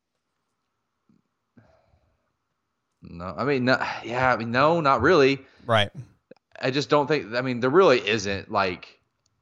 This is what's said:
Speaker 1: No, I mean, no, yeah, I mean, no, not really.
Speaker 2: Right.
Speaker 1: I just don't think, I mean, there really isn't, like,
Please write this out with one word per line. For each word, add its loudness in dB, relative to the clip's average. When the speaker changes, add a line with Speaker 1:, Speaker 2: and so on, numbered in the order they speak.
Speaker 1:
No, -14
I -4
mean, 0
no, 2
yeah, 0
I 0
mean, -6
no, 2
not 2
really. 4
Speaker 2:
Right. 2
Speaker 1:
I -4
just -4
don't 2
think, -4
I -4
mean, -4
there 0
really 4
isn't, -4
like, -4